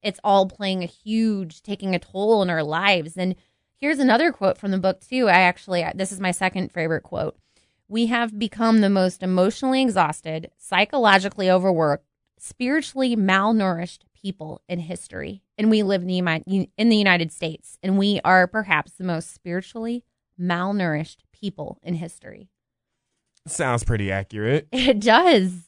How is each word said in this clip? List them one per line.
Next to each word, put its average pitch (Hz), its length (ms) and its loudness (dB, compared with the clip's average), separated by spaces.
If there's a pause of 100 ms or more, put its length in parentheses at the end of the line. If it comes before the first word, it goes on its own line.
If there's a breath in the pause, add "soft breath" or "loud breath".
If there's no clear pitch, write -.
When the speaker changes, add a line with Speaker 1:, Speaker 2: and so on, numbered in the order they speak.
Speaker 1:
It's 208 220 -6
all 196 240 4
playing 190 340 -4
a - 60 -8
huge, 214 720 -4
taking 196 320 -6
a 170 60 -2
toll 208 420 0
on 180 80 0
our 160 140 -2
lives. 165 540 -2
And 185 180 -2 (400)
here's 285 240 -2
another 269 320 4
quote - 260 -2
from 196 140 -6
the 190 80 -2
book, 190 200 -2
too. 254 280 -2
I 180 140 6
actually, 180 520 0
this 185 180 -6
is 185 80 -14
my 185 120 -2
second 185 400 -4
favorite 160 320 -4
quote. - 340 -8 (500)
"We 226 200 0
have 233 320 -4
become 220 420 2
the 196 80 4
most 185 320 0
emotionally 214 600 0
exhausted, 165 760 -2
psychologically 196 920 2
overworked, 175 560 2 (320)
spiritually 262 760 -4
malnourished 190 840 0 (160)
people 170 520 -12
in 180 120 -6
history. - 640 -12 (140)
And 214 120 2
we 214 140 4
live 196 180 0
in 180 60 -6
the 180 380 -2
Uni-, 190 320 -2
in 220 100 2
the 226 80 6
United 180 380 4
States, - 500 -10
and 190 140 0
we 196 260 0
are 185 240 4
perhaps 185 460 -4
the - 100 -16
most 170 300 -6
spiritually 226 720 -10 (340)
malnourished 175 800 -4 (160)
people - 500 -12
in 175 120 -6
history." - 520 -14 (1000)
Speaker 2:
Sounds 123 380 -2
pretty 101 260 0
accurate. 107 600 -2
Speaker 1:
<laughs> - 20 -12
It 254 300 0
does. 226 500 4 (160)